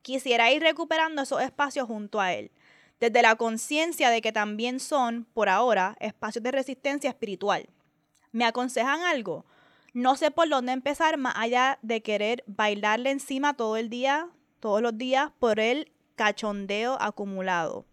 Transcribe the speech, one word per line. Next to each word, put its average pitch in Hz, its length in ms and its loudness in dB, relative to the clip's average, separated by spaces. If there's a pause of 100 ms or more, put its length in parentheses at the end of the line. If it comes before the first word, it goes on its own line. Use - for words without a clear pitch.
Quisiera 240 500 2
ir 302 120 2
recuperando 320 580 0
esos 262 220 -2
espacios 269 420 -4
junto 214 340 -6
a 185 140 0
él, 104 180 -8 (480)
desde 233 220 4
la 226 140 8
conciencia 269 720 0
de 226 120 4
que 220 100 0
también 220 480 -4
son, 233 540 -2
por 214 140 2
ahora, 202 520 2
espacios 214 440 -6
de 254 80 -2
resistencia 277 600 -2
espiritual. 202 580 -2 (600)
¿Me 233 140 0
aconsejan 247 580 0
algo? 214 420 -2 (480)
No 254 220 2
sé 302 160 0
por 330 180 2
dónde 254 220 0
empezar 294 460 0
más 254 200 -2
allá 247 460 2
de 226 180 -2
querer 214 460 -2
bailarle 214 640 0
encima 277 440 -2
todo 220 220 -2
el 226 140 -4
día, 277 380 0 (300)
todos 214 220 0
los 233 160 0
días, 262 400 0
por 220 220 2
el 247 320 0 (240)
cachondeo 208 840 -2
acumulado. 190 920 -4